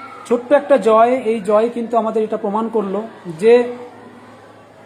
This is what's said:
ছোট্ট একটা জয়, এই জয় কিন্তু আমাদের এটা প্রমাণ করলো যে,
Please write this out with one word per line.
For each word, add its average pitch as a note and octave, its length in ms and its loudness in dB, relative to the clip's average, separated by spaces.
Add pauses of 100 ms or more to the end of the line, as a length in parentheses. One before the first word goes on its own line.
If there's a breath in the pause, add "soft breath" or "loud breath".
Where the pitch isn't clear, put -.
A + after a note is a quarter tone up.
(260)
ছোট্ট A#3+ 260 -2
একটা C#4 240 4
জয়, A3 340 4
এই A#3 300 -2
জয় G#3 280 0
কিন্তু A#3 280 -6
আমাদের A3 260 0
এটা A3 140 -4
প্রমাণ G#3+ 320 -4
করলো G3+ 340 -4 (360)
যে, A#3+ 340 4 (1120)